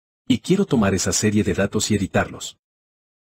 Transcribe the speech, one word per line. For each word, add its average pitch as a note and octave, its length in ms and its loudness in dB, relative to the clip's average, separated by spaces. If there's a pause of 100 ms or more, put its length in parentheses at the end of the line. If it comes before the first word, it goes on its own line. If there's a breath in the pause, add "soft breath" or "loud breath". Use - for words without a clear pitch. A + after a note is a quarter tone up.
(260)
Y A#2+ 120 2
quiero F#3+ 280 0
tomar G#2 280 2
esa F#2 180 -2
serie G#2 320 2
de F2+ 100 0
datos G2+ 380 -2
y - 20 2
editarlos. - 640 -4 (680)